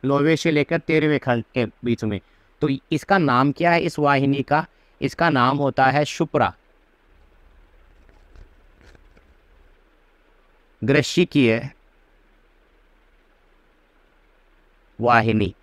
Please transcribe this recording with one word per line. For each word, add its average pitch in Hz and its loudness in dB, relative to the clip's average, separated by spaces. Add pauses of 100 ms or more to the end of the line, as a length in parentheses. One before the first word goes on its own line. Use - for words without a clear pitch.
नौवें 139 0
से 165 -2
लेकर 151 -2
तेरहवें 151 0
खंड 120 -2 (100)
के 120 -2 (180)
बीच 117 -2
में। 101 -4 (420)
तो 151 0 (240)
इसका 160 0
नाम 139 2
क्या 170 0
है 170 2
इस 160 -6
वाहिनी 139 0
का, 156 -2 (340)
इसका 139 -2
नाम 131 2
होता 135 0
है 143 2
शुप्रा 135 -2 (4000)
ग्रसिकीय 131 0 (3250)
वाहिनी 113 2